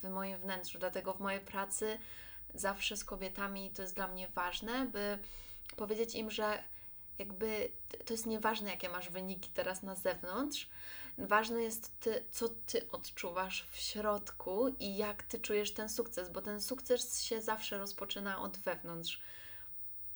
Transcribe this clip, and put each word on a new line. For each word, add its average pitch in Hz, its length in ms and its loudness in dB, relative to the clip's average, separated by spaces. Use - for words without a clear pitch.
w 190 80 -6
moim 190 280 -2
wnętrzu. 185 400 -4
Dlatego 190 360 0
w 190 60 -10
mojej 196 200 2
pracy 214 580 0
zawsze 202 420 2
z - 80 -2
kobietami 196 680 -4
to 196 120 -8
jest 185 120 -6
dla 190 140 0
mnie 185 200 -8
ważne, 214 580 2
by 208 320 2
powiedzieć 220 380 2
im, 220 160 -2
że 214 320 2
jakby 208 520 0
t-, - 100 -10
to - 160 -2
jest 226 120 0
nieważne, 220 440 2
jakie 180 180 -2
masz 175 220 -4
wyniki 185 440 -4
teraz 185 280 2
na 190 120 -4
zewnątrz. 185 720 0
Ważne 220 440 6
jest - 380 -2
ty, 214 300 2
co - 180 2
ty - 240 0
odczuwasz 185 800 -2
w - 60 -12
środku 208 1040 2
i 196 160 0
jak 208 260 0
ty - 180 -4
czujesz 208 340 4
ten 214 140 -2
sukces, 185 420 0
bo 185 120 -4
ten 208 180 -2
sukces - 600 2
się 220 200 2
zawsze 214 360 0
rozpoczyna 196 640 -2
od 196 160 -4
wewnątrz. 170 640 -2